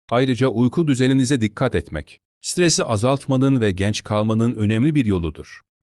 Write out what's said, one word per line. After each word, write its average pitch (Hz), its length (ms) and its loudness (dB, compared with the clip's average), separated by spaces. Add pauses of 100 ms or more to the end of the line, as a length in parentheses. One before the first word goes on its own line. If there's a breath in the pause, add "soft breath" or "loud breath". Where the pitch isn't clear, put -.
(100)
Ayrıca 131 380 2
uyku 123 400 0
düzeninize 131 520 2
dikkat 110 340 -2
etmek, - 460 -6 (200)
stresi 175 440 0
azaltmanın 131 760 0
ve 107 100 2
genç 98 340 -2
kalmanın 110 500 0
önemli 110 400 0
bir 135 120 0
yoludur. 82 540 -4 (220)